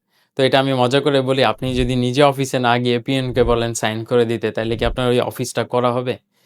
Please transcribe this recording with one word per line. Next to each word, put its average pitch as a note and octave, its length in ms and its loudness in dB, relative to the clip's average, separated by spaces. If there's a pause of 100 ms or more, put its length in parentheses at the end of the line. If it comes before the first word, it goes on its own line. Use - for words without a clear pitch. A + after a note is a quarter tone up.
(360)
তো C#3 60 0
এটা C3 180 4
আমি C3+ 140 0
মজা B2 260 2
করে C#3 200 2
বলি, C3 240 0
আপনি B2+ 300 -2
যদি B2+ 220 -2
নিজে B2 260 0
অফিসে C3+ 360 2
না A#2+ 200 2
গিয়ে B2 200 0
পিএনকে B2+ 440 0
বলেন A#2 320 0
সাইন A2 300 -4
করে A#2+ 200 2
দিতে, A2 260 -2
তাহলে A2+ 260 -4
কি A#2+ 80 -4
আপনার B2 240 -2
ওই B2 120 2
অফিসটা A#2 440 -4
করা B2 280 0
হবে? B2 220 -4 (320)